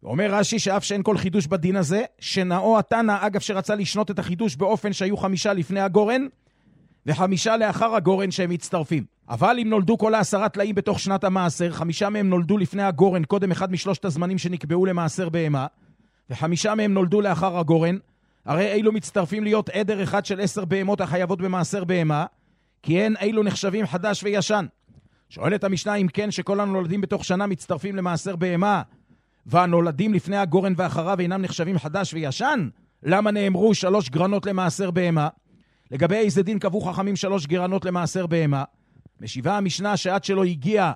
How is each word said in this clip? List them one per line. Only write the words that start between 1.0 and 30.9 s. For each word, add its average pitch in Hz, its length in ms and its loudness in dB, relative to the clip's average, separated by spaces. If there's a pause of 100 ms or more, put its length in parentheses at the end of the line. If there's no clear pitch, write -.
כל 202 160 -2
חידוש 170 280 0
בדין 180 300 0
הזה, 190 260 0 (160)
שנאו 190 600 2
התנא, 220 420 2
אגב 202 200 -2
שרצה 202 340 -4
לשנות 208 360 -2
את 180 80 0
החידוש 175 380 -2
באופן 196 360 0
שהיו 196 240 -2
חמישה 190 360 0
לפני 190 280 -2
הגורן, 208 460 2 (800)
וחמישה 185 500 2
לאחר 220 380 2
הגורן 190 360 2
שהם 180 200 -2
מצטרפים. 165 540 -2 (240)
אבל 175 340 2
אם 220 60 0
נולדו 214 300 4
כל 214 160 4
העשרה 208 340 2
טלאים 202 260 -2
בתוך 190 260 0
שנת 196 240 -2
המעשר, 180 480 0
חמישה 165 380 -2
מהם 208 180 0
נולדו 180 300 2
לפני 196 240 0
הגורן, 180 420 2
קודם 196 260 0
אחד 185 220 -2
משלושת 185 320 -4
הזמנים 175 340 -2
שנקבעו 175 480 -2
למעשר 175 420 -2
בהמה, 151 380 0 (640)
וחמישה 165 440 0
מהם 214 200 0
נולדו 190 260 4
לאחר 180 380 0
הגורן, 165 380 2 (480)
הרי 190 280 0
אלו 214 200 2
מצטרפים 208 520 -2
להיות 214 240 0
עדר 202 340 -2
אחד 185 220 0
של 196 160 -4
עשר 202 240 -2
בהמות 196 360 0
החייבות 180 400 -2
במעשר 185 440 -2
בהמה, 165 420 0 (560)
כי 165 180 2
הן 214 200 2
אלו 214 220 0
נחשבים 196 440 0
חדש 185 380 -4
וישן. 202 420 0 (600)
שואלת 185 360 -2
המשנה, 196 300 0
אם 196 140 2
כן, 208 220 -2
שכל 202 300 -2
הנולדים 190 400 -2
בתוך 190 240 -4
שנה 196 220 0
מצטרפים 190 500 -4
למעשר 180 400 -4
בהמה, 180 460 2 (640)
והנולדים 170 680 2
לפני 190 220 0
הגורן 190 400 2
ואחריו 175 440 -2